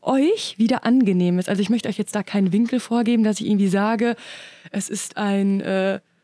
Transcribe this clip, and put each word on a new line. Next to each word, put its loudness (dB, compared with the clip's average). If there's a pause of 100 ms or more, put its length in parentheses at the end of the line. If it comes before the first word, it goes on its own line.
euch 0
wieder 2
angenehm 4
ist. -2
Also 0
ich 0
möchte -2
euch -6
jetzt -6
da -2
keinen 0
Winkel 0
vorgeben, 0
dass 0
ich -4
irgendwie 2
sage, 0 (560)
es -6
ist -8
ein... 0
Äh, -2 (240)